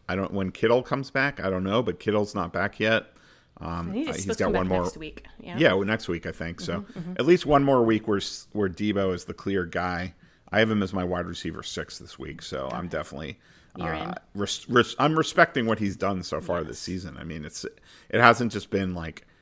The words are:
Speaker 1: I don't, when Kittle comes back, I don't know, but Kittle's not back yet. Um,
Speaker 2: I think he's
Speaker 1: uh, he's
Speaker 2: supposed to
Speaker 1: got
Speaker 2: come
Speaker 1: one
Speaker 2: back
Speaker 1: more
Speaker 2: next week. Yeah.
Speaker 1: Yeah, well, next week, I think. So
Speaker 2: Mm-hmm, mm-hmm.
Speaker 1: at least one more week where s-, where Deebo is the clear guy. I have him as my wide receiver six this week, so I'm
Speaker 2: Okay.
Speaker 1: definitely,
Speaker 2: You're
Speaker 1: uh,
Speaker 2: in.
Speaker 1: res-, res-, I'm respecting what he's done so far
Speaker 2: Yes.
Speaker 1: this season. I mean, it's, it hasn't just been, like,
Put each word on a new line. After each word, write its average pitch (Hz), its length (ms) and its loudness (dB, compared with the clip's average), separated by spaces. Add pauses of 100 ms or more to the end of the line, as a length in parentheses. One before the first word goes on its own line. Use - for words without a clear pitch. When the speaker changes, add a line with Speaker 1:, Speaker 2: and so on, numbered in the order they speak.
Speaker 1:
I 90 80 -2
don't, 95 160 -2
when 95 200 -2
Kittle 120 300 4
comes 135 280 -4
back, 139 320 0
I 95 80 0
don't 92 140 0
know, 107 180 2
but 92 180 -2
Kittle's 104 340 0
not 87 180 -2
back 98 280 -2
yet. 110 260 2 (540)
Um, 85 300 -6
Speaker 2:
I - 20 -6
think - 20 -6
he's 302 140 -2
Speaker 1:
uh, - 60 -4
he's 87 80 -4
Speaker 2:
supposed 98 160 -4
to 101 60 2
Speaker 1:
got 92 40 2
Speaker 2:
come 85 60 0
Speaker 1:
one 92 140 0
Speaker 2:
back 92 80 2
Speaker 1:
more 90 60 4
Speaker 2:
next 90 140 -2
week. - 280 -14 (160)
Yeah. - 180 -10
Speaker 1:
Yeah, 147 160 8
well, 98 120 2
next 110 220 -2
week, 85 180 -2
I 82 60 -6
think. 85 280 -8
So 151 200 -4
Speaker 2:
Mm-hmm, - 180 -14
mm-hmm. 175 220 -8
Speaker 1:
at - 60 2
least 170 200 6
one 139 160 6
more 135 220 6
week 110 240 2
where 101 80 4
s-, - 360 -6
where 104 160 2
Deebo 98 460 0
is 87 120 -10
the - 80 -8
clear 98 300 0
guy. 90 480 -4 (380)
I 101 80 2
have 110 120 6
him 104 120 4
as 95 100 -2
my 92 120 0
wide 87 220 0
receiver 82 360 -6
six - 360 -8
this - 200 -18
week, 71 240 -10
so 67 300 -6
I'm 85 140 -6
Speaker 2:
Okay. - 20 -8
Speaker 1:
definitely, 73 500 -8 (380)
Speaker 2:
You're 90 180 -4
Speaker 1:
uh, - 140 -6
Speaker 2:
in. - 60 -6 (200)
Speaker 1:
res-, - 340 -6
res-, 117 300 4
I'm 151 180 4
respecting 156 500 4
what 110 120 2
he's 98 180 0
done 95 280 0
so 78 160 -4
far 87 180 -2
Speaker 2:
Yes. 80 80 -2
Speaker 1:
this - 140 -10
season. 90 360 -8
I - 60 -12
mean, 80 220 -8
it's, - 200 -12
it - 560 -4
hasn't 117 300 2
just 101 200 -8
been, 98 220 0
like, 82 320 -10 (180)